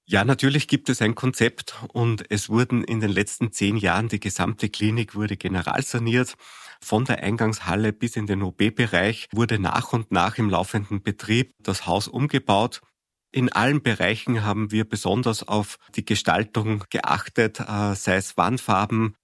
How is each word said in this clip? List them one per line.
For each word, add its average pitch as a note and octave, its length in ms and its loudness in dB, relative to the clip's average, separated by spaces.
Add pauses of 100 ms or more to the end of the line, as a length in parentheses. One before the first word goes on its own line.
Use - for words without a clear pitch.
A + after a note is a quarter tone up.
Ja, G2+ 160 4
natürlich C3+ 440 2
gibt - 200 0
es B2 140 2
ein A2 140 2
Konzept - 580 -2 (180)
und A#2 380 0
es G#2 180 -2
wurden A#2+ 360 2
in A2 160 -2
den G#2+ 100 0
letzten G2+ 420 -2
zehn G2+ 240 0
Jahren, G2+ 320 0
die G#2+ 120 -4
gesamte G#2 480 -2
Klinik G#2+ 480 -2
wurde G#2 200 -2
generalsaniert. A#2 1000 -2 (460)
Von A2 240 0
der - 200 -2
Eingangshalle G#2+ 680 0
bis A#2 220 -4
in G#2 140 -4
den G2 140 0
O-P-Bereich G#2 920 0
wurde A2+ 260 2
nach G2 340 0
und A2+ 200 0
nach F#2+ 260 2
im A2 120 2
laufenden G2 520 -2
Betrieb A2+ 580 0
das - 260 -4
Haus F2 200 0
umgebaut. A#2+ 760 0 (500)
In B2 180 2
allen C3+ 320 2
Bereichen A2 640 0
haben G#2 260 -2
wir G#2+ 180 0
besonders G#2+ 580 -2
auf G#2+ 320 -2 (180)
die G#2+ 80 -4
Gestaltung G#2 840 0
geachtet, - 680 0
äh, G#2 360 -2
sei F#2+ 220 2
es - 200 -2
Wandfarben, G#2+ 880 0